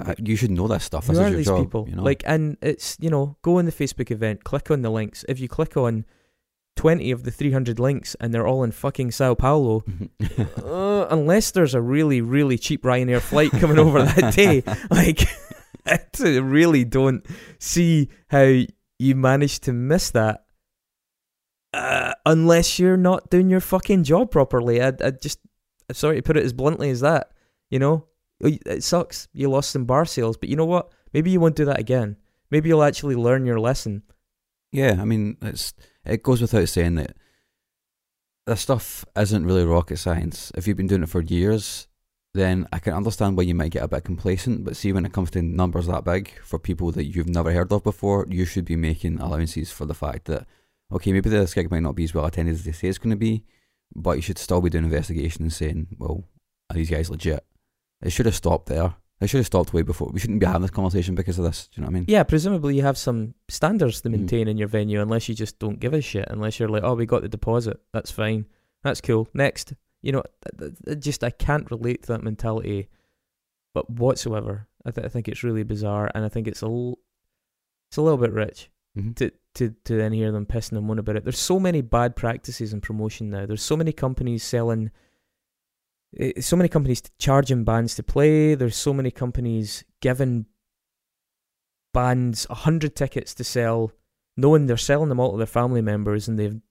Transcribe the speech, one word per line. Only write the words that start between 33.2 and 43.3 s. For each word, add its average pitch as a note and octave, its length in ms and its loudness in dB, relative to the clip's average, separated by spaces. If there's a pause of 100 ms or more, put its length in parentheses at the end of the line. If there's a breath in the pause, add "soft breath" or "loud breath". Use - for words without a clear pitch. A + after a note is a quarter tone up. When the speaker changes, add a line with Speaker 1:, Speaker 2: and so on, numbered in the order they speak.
Speaker 2:
your A#2 120 0
lesson. A2 440 -2 (680)
Speaker 1:
Yeah, C3+ 300 4
I G#2 40 -2
mean, G#2+ 360 0
it's - 320 -8 (320 soft breath)
it - 180 -2
goes B2 180 2
without G#2+ 280 2
saying E2+ 260 2
that D2+ 200 -6 (1300)
this A#2 160 -2
stuff - 440 -4 (120)
isn't G2+ 280 2
really F#2 200 4
rocket E2+ 320 2
science. E2 580 -4
If F2+ 120 -4
you've G2 100 0
been F#2 100 -2
doing F#2 160 2
it D#2+ 60 -4
for F2 120 -2
years, F2+ 640 -2 (460)
then F#2 400 0
I E2+ 60 -4
can F#2 140 -4
understand G2+ 440 -2